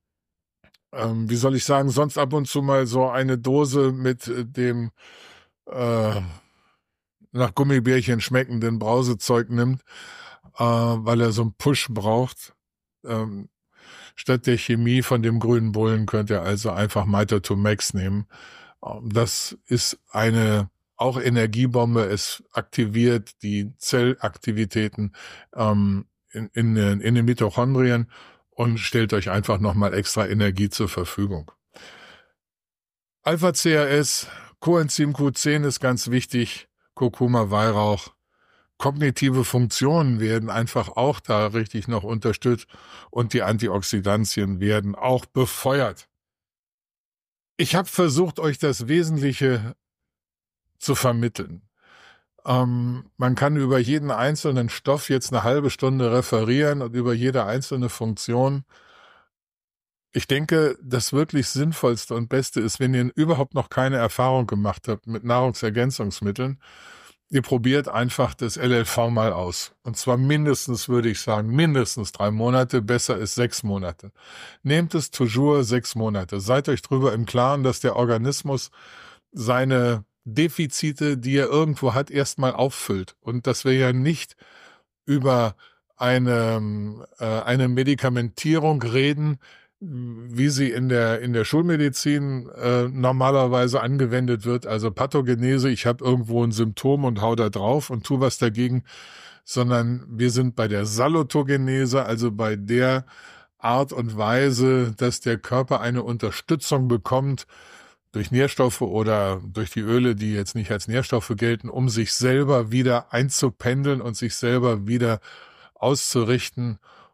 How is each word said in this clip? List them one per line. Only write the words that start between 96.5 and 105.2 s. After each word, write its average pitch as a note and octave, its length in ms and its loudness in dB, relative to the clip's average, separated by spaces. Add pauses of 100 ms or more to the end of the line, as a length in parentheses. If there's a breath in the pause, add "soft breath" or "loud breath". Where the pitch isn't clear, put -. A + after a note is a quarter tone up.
Symptom B2 520 0
und A2+ 160 0
hau A2+ 140 2
da A2 160 2
drauf A2+ 400 0
und A#2 140 -6
tu C3 160 0
was C3+ 180 0
dagegen, B2 460 0 (600 loud breath)
sondern B2 640 0
wir A#2+ 220 0
sind B2 260 0
bei A2 120 0
der G#2 180 -2
Salutogenese, C3+ 1200 0
also A2+ 280 -2
bei G#2+ 240 -2
der B2+ 480 0 (540 loud breath)
Art C3 340 0
und A#2 240 -6
Weise, B2 800 2
dass B2 240 -2